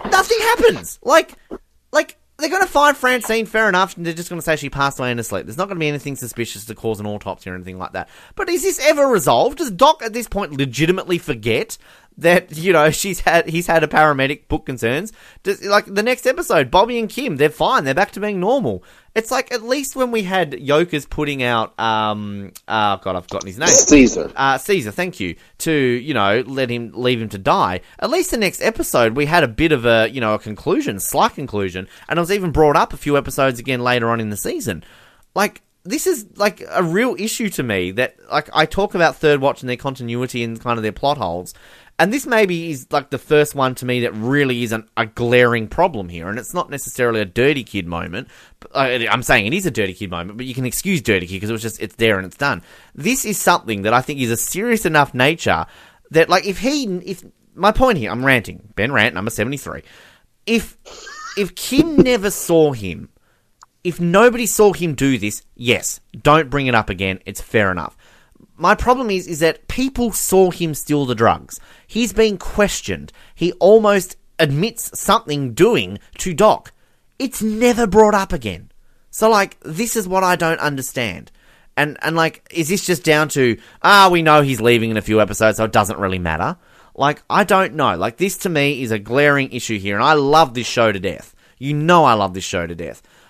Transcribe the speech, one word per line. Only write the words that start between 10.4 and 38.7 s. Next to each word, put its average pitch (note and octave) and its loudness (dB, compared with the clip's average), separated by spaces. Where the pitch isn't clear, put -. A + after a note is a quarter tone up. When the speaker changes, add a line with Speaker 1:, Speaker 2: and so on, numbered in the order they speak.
Speaker 1:
legitimately C#3+ 0
forget A#2 -4
that, F3 2
you E3+ 2
know, D3+ 6
she's F#3 -4
had, E3+ 2
he's E3+ -4
had E3 2
a D3+ 2
paramedic C#3+ 2
book D#3 -6
concerns? C3 -4
Does, G3 -4
like, G3+ 2
the G3+ -2
next B3 -2
episode, G#3+ 0
Bobby A3+ 2
and A3 -2
Kim, A#3 -6
they're D3 4
fine. F#3+ 0
They're C3+ 0
back G3 0
to F#3+ -12
being G3+ -4
normal. F3+ -2
It's A3 -4
like, B3+ -4
at A#3+ -6
least C4 -4
when B3+ -2
we A3+ -2
had F3+ -2
Yokas D3 0
putting C#3+ -4
out, A#2 -2
um, G#2 -2
uh, G#2 0
God, F#2 -4
I've F2 -8
forgotten - -10
his F#2+ -14
name. E3 -2
Speaker 2:
Caesar. B2 4
Speaker 1:
Uh, C3+ 0
Caesar, D#3 -2
thank F3+ -8
you. F2 -8
To, E3 -2
you C3 0
know, G#2+ 2
let C3 -4
him, A#2 -8
leave B2 0
him A2 -6
to G2+ -10
die. G#2+ 0
At A3 -4
least E4+ 0
the B3+ -2
next G3 -4
episode, C3 0
we D3 0
had E3 4
a B2+ 2
bit D3+ 0
of A#2+ 2
a, A2+ 4
you C3 -8
know, A2 0
a G#2 -2
conclusion, C#3+ -4
slight G3 0
conclusion, G2 -6
and E3 -2
it - 2
was E3+ -2
even F#3 -2
brought D3+ 6
up G#3+ 0
a D3 -12
few C#3+ 0
episodes C3+ 0
again B2 -4
later A#2+ 0
on A#2 0
in A2 -4
the G#2 -6
season. F3 -6
Like, G3 -2
this C4 -6
is, B3+ -2
like, G3+ -2
a F#3+ 0
real F#3 0
issue G#3+ -4
to - -4
me F#2+ -2
that, B2 -4
like, - -2
I D#3 2
talk G3 -2